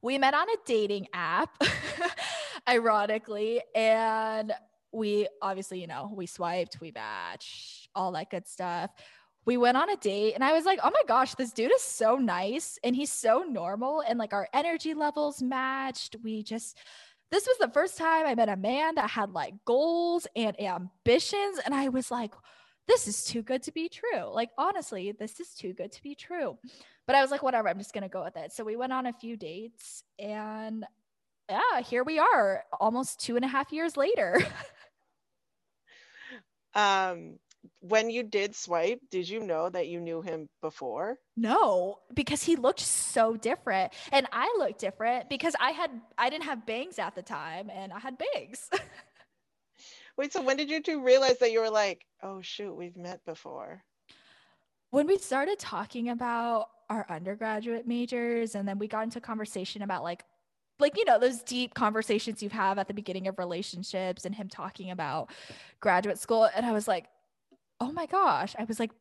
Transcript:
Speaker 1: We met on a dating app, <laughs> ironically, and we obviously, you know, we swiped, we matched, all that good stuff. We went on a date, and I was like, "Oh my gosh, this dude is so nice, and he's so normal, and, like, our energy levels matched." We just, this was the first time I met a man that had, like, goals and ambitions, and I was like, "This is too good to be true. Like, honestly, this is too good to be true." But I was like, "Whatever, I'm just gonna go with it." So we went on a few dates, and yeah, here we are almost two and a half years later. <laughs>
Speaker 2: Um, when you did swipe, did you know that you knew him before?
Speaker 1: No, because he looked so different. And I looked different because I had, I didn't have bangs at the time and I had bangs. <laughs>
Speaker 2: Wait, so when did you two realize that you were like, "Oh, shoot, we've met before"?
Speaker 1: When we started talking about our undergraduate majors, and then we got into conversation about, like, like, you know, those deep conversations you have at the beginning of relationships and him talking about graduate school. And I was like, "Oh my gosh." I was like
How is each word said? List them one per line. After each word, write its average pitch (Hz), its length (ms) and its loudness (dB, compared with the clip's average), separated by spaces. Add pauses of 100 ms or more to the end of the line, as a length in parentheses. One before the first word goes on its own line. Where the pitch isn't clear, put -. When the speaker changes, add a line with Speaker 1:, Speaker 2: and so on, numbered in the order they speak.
Speaker 1:
We 262 160 0
met 269 160 4
on 339 140 2
a 453 160 0
dating 208 480 0
app, 180 480 -2 (520)
<laughs> 640 560 -6
ironically, 220 920 2 (140)
and 220 760 2 (400)
we 208 340 0 (160)
obviously, 190 380 -4
you 170 80 -10
know, 139 260 -8
we 185 120 -6
swiped, 175 540 -4
we 165 120 -14
matched, - 1000 -10
all 185 180 -2
that 165 180 -6
good 180 160 -6
stuff. 175 440 -6 (540)
We 247 120 2
went 247 200 6
on 330 140 4
a 403 60 2
date, 208 380 2
and 254 100 0
I 285 80 6
was 320 120 4
like, 381 180 4
"Oh - 100 6
my 554 160 6
gosh, 254 260 4
this 240 180 -4
dude 240 200 4
is 523 100 6
so 226 340 4
nice, 214 680 0
and 247 100 2
he's 269 180 -2
so 330 300 4
normal, 247 640 -2
and, 240 140 0
like, 214 120 -4
our 202 220 -2
energy 320 400 0
levels 294 480 -2
matched." 262 800 -4
We 220 200 -6
just, 220 340 -8 (540)
this 403 160 2
was 508 120 4
the 247 100 4
first 302 300 2
time 320 280 4
I 262 80 2
met 226 140 4
a 196 80 0
man 269 380 0
that 302 160 0
had, 208 220 -2
like, 165 220 -4 (100)
goals 339 600 2 (100)
and 220 240 0
ambitions, 240 1040 2
and 269 100 -2
I 277 140 0
was 254 220 -2
like, 233 240 -4 (520)
"This 466 220 4
is - 160 -4
too 233 180 -4
good 254 220 -2
to 302 80 -8
be 330 160 -4
true. 339 440 -4
Like, 233 260 -2
honestly, 269 540 -2
this 220 280 -10
is - 140 -14
too 185 200 -8
good 196 180 -8
to - 100 -20
be 285 120 -12
true." 294 440 -6 (480)
But 262 100 4
I 277 60 8
was 269 80 4
like, 285 120 -2
"Whatever, 240 260 2
I'm 175 100 0
just 196 160 -12
gonna 202 140 -6
go 185 160 -6
with 185 120 -10
it." 160 160 -12
So 226 120 -10
we 220 120 -6
went 254 160 -4
on 254 140 -2
a 247 60 -4
few 233 240 -12
dates, 214 680 -14 (160)
and 214 680 -8 (640)
yeah, 277 300 4
here 247 240 0
we 311 140 0
are 277 460 6 (160)
almost 233 400 0
two 240 160 -2
and 240 80 2
a 262 40 0
half 269 240 -2
years 320 240 -2
later. 277 460 4
<laughs> - 60 0 (2250)
Speaker 2:
Um, 185 640 2 (420)
when 220 300 2
you 240 140 -2
did 208 320 -2
swipe, 180 440 0 (100)
did 180 180 -4
you 220 120 -6
know 170 300 -2
that 180 180 -2
you 170 120 -8
knew 165 220 -6
him 160 260 -8 (120)
before? 156 580 -6 (180)
Speaker 1:
No, 220 640 2 (120)
because 277 300 -2
he 330 140 4
looked 254 240 2
so - 560 0
different. 220 560 -2 (180)
And 269 220 4
I 285 260 0
looked 208 220 0
different 233 480 -2
because 294 320 -2
I 262 100 4
had, 294 320 -4 (160)
I 240 120 2
didn't 302 140 -6
have 262 220 -6
bangs 262 320 -6
at - 160 -4
the 185 80 -10
time 170 480 -10
and 190 220 -10
I 202 80 -10
had 254 180 -10
bangs. 311 560 -6
<laughs> 381 60 0 (1400)
Speaker 2:
Wait, 277 160 -2
so 349 80 -2
when 269 160 2
did 294 100 -2
you 311 140 -2
two 302 200 -2
realize 254 360 8
that 233 120 4
you 226 100 2
were 220 100 2
like, 202 360 2 (160)
"Oh, 190 200 -12
shoot, 190 320 -10
we've 175 200 -12
met 175 300 -14
before"? 151 600 -12 (1040)
Speaker 1:
When 294 160 4
we 381 120 4
started 320 400 0
talking 226 500 -6
about 233 600 -2 (200)
our 220 220 -2
undergraduate 220 760 -4
majors, 240 680 -2
and 202 120 -4
then 196 120 -4
we 208 100 -4
got 220 160 -2
into 233 160 -6
conversation 214 600 -8
about, 185 200 -4
like, 175 220 -8 (540)
like, 285 180 6
you 440 80 4
know, 247 140 8
those 247 240 4
deep 247 320 -2
conversations 220 680 0
you 202 80 -4
have 202 280 0
at 196 100 0
the 202 60 -6
beginning 190 320 -6
of 190 120 -4
relationships 185 840 -4
and 196 100 -6
him 202 140 -10
talking 185 420 -10
about 156 400 -4 (500)
graduate 190 380 4
school. 226 260 4 (100)
And 226 100 0
I 240 80 0
was 214 160 0
like, 180 200 0 (720)
"Oh 254 120 -2
my 330 140 -4
gosh." 233 520 2
I 214 60 -4
was 220 160 -6
like 226 200 -2